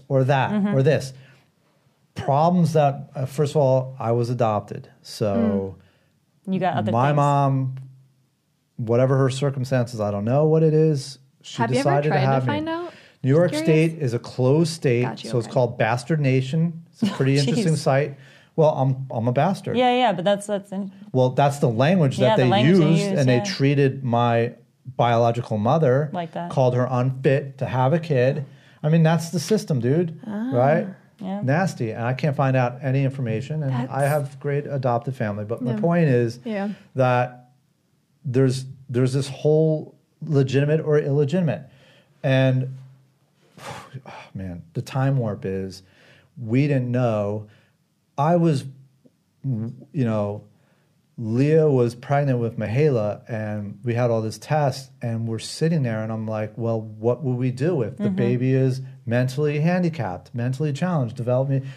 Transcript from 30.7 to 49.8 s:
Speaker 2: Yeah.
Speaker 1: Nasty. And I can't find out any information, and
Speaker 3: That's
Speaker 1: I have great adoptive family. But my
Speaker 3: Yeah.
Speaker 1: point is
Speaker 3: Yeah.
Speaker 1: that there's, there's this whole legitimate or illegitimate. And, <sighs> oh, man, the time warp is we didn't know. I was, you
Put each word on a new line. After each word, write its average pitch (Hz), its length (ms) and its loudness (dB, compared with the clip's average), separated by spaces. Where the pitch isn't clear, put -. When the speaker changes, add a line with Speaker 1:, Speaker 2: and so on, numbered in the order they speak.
Speaker 2:
Yeah. 95 240 -8
Speaker 1:
Nasty. 131 480 -2
And 113 120 -8
I 123 100 -2
can't 135 220 -2
find 131 220 2
out 127 240 0
any 139 220 0
information, 127 600 -4
and 135 80 -4
Speaker 3:
That's 127 200 -4
Speaker 1:
I 135 120 -2
have 143 360 -2
great 143 260 -4
adoptive 127 500 -2
family. 104 300 -4
But 113 160 -6
my 123 120 -2
Speaker 3:
Yeah. 214 60 -4
Speaker 1:
point 170 300 2
is 120 340 2
Speaker 3:
Yeah. 208 260 -6
Speaker 1:
that 127 560 0
there's, 131 400 2
there's 127 240 0
this 135 160 -4
whole 156 640 0
legitimate 147 580 2
or 151 180 2
illegitimate. 147 640 0
And, 131 520 2
<sighs> - 420 -20
oh, - 540 -16
man, 90 300 -10
the - 80 -6
time 135 360 -2
warp 107 280 -4
is 95 380 -6
we 123 260 0
didn't 127 240 0
know. 107 560 -2
I 156 180 2
was, 165 300 2
you 120 640 -4